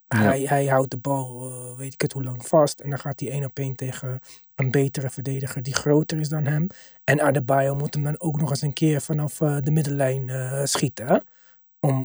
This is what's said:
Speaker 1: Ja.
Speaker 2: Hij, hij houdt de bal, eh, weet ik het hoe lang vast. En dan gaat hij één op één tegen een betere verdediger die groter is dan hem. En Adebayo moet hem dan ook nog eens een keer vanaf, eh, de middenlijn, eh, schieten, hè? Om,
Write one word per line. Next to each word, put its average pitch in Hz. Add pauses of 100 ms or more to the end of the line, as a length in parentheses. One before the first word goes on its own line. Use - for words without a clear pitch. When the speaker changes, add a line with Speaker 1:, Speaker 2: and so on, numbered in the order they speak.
Speaker 1:
Ja. 117
Speaker 2:
Hij, 135
hij 139
houdt 135
de 135
bal, 127
eh, 123
weet 135
ik -
het 143
hoe 135
lang 127
vast. 151
En 143
dan 139
gaat -
hij 123
één 143
op 135
één 135
tegen 131 (340)
een 131
betere 135
verdediger 135
die 135
groter 151
is 151
dan 151
hem. 151 (380)
En 147
Adebayo 139
moet 147
hem 147
dan 147
ook 151
nog 147
eens 139
een 147
keer 151
vanaf, 151
eh, 147
de 143
middenlijn, 139
eh, 131
schieten, -
hè? 170 (640)
Om, 135